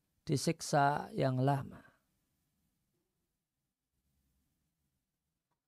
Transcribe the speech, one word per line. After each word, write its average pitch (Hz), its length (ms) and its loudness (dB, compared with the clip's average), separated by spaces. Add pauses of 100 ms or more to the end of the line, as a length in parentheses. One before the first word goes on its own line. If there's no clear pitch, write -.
(240)
disiksa 147 880 0
yang 135 320 0
lama. 139 400 -2 (3750)